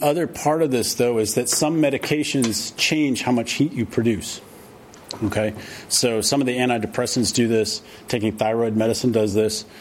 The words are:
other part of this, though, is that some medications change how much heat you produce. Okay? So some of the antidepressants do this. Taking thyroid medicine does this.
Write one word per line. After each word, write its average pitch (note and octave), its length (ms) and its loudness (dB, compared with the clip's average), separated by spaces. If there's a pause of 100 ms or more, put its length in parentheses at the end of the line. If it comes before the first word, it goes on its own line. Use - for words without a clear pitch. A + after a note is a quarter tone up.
other D3+ 240 2
part D#3 380 0
of D3 80 2
this, A#2 240 0
though, A#2+ 240 2
is G#2+ 160 0
that A#2+ 120 0
some D#3+ 320 0
medications C3+ 960 0
change D3 460 0
how B2+ 100 -2
much A#2+ 220 -2
heat D3+ 200 0
you A#2 120 -2
produce. A2 560 -2 (800)
Okay? G#2+ 300 0 (340)
So A#2 340 0
some C#3 200 2
of C3 60 0
the B2 100 0
antidepressants B2 760 0
do A#2+ 140 2
this. A2 340 0 (260)
Taking G#2+ 260 0
thyroid A2 420 0
medicine A2+ 360 2
does G#2+ 240 2
this. G#2+ 300 0 (160)